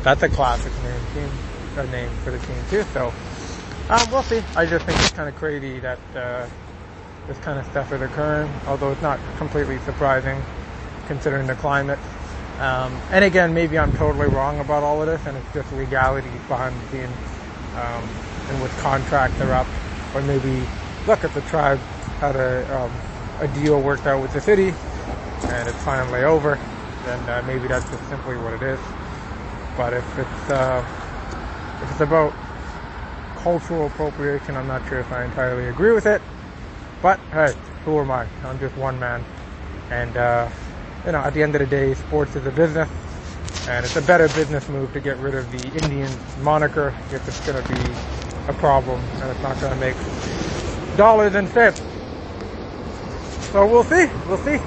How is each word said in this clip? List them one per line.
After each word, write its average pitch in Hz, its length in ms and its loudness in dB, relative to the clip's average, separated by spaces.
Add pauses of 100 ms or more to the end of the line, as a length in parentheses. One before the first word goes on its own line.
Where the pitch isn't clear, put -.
that's 135 200 6
a 160 60 4
classic 123 420 2 (120)
name, 123 180 -4 (120)
team, 147 180 -4 (460)
a 139 100 -4
name 123 220 -4 (140)
for 131 80 -4
the 127 80 -4
team 127 180 -6 (120)
too. 208 140 2 (100)
So, 123 200 0 (760)
um, 226 220 6
we'll 262 120 2
see. 226 180 0 (140)
I 165 100 6
just 165 200 2
think 160 140 2
it's - 120 -2
kinda 147 220 -6
crazy 139 460 -4
that, 127 200 -6 (160)
uh, 123 300 -4 (840)
this 131 120 -8
kind 143 200 -4
of 127 80 -6
stuff 139 260 -2
is 131 80 -2
occurring, 151 480 0 (180)
although 139 240 0
it's 139 100 -4
not 143 180 0 (180)
completely 143 480 -2
surprising 135 560 2 (680)
considering 139 400 0
the 131 80 0
climate. 139 440 0 (600)
Um, 131 320 0 (200)
and 190 120 8
again, 175 300 6
maybe 165 260 4
I'm 151 140 4
totally 147 340 4
wrong 139 320 2
about 147 240 2
all 147 180 2
of 156 60 2
this 160 180 -2
and 139 120 -6
it's - 160 -10
just 143 200 -4
legality 131 540 2 (200)
behind 127 340 -2
the 113 60 -10
scenes, 127 300 -6 (580)
um, 120 280 -4 (460)
and 135 120 -2
with 127 180 -2
contracts 135 640 4
are 131 120 2
up, 131 140 4 (460)
or 139 100 0
maybe, 131 420 2 (420)
look, 214 160 4
if 160 100 0
the 147 80 -2
tribe 143 380 2 (400)
had 143 160 2
a, 127 300 2 (100)
um, 123 160 -2 (480)
a 147 80 0 (120)
deal 147 220 6
worked 135 260 2
out 135 140 4
with 131 120 -4
the 143 80 -2
city 190 320 6 (720)
and 120 260 -2
it's - 140 -6
finally 127 400 0
over, 147 360 6 (460)
then, 123 140 -4 (100)
uh, 120 180 -2
maybe 131 200 -2
that's 127 220 0
just - 200 -8
simply 131 280 -6
what 113 160 -4
it 113 100 -6
is. 135 160 -2 (1000)
But 120 160 0
if 123 240 -4
it's, - 320 -6
uh, 131 340 2 (1000)
if - 100 -6
it's - 100 0
about 151 320 4 (1040)
cultural 165 500 0
appropriation, 143 680 -2
I'm 131 100 -4
not 131 220 -4
sure 135 100 -2
if 123 120 -4
I 123 120 -2
entirely 123 460 -2
agree 180 240 6
with 214 120 4
it. 208 160 4 (800)
But 190 180 6 (120)
hey, 156 220 4 (320)
who 156 140 4
am 135 120 0
I? 120 160 -2 (160)
I'm 131 160 -6
just 131 160 -4
one 131 240 -2
man. 120 240 -2 (640)
And, 120 280 -2
uh, 120 320 4 (560)
you 175 80 0
know, 151 60 2
at 139 140 0
the 151 80 4
end 151 140 4
of 147 40 6
the 139 80 4
day, 135 260 4
sports 147 420 0
is 135 100 -4
a 135 60 -2
business. 156 380 4 (800)
And 120 160 0
it's 120 100 -2
a 165 60 2
better 165 280 8
business 147 380 0
move 135 260 -4
to 147 60 -4
get 135 180 -2
rid 135 180 -4
of 127 160 -4
the 127 140 -6 (160)
Indian 139 300 0 (300)
moniker 147 520 4 (180)
if 135 160 -6
it's - 180 -6
gonna 131 220 -2
be 123 240 0 (560)
a 143 60 -2
problem 135 460 4 (220)
and 135 100 -4
it's 123 100 -6
not 135 200 -2
gonna 135 160 0
make 127 180 0 (1000)
dollars 214 380 8
and 202 140 2
cents. 226 320 6 (1700)
So 202 140 8
we'll 233 180 10
see. 320 260 8 (180)
We'll 185 120 2
see. 294 280 2